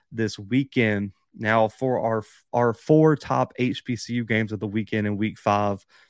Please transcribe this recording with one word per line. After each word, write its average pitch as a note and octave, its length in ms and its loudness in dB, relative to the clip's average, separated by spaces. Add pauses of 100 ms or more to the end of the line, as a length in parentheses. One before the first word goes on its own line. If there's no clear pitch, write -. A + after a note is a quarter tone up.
(100)
this A2+ 280 -6
weekend. G#2+ 720 0 (240)
Now, A2 300 2
for B2+ 320 -2
our, A2+ 240 -2 (300)
our A#2+ 200 2
four D#3 440 4
top B2+ 420 -2
H - 260 -2
B B2 120 -6
C A#2 180 -8
U A#2+ 100 -2
games A2 280 -2
of G2+ 80 -6
the G#2+ 80 -4
weekend G#2+ 400 -2
in G#2 80 -4
week G#2 200 -4
five, G2+ 480 0 (260)